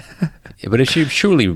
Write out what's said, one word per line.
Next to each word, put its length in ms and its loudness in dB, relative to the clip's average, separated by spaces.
Yeah, 100 -8
but 100 0
if 100 2
she 140 0
truly, 520 0